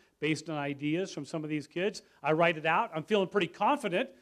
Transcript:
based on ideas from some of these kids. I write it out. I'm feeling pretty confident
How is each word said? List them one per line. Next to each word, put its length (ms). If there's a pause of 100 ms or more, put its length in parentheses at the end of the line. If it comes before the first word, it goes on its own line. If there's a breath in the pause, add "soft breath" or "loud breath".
(200 soft breath)
based 280
on 80
ideas 560
from 120
some 180
of 80
these 160
kids. 360 (200 soft breath)
I 100
write 240
it 100
out. 280
I'm 80
feeling 240
pretty 220
confident 640 (120 soft breath)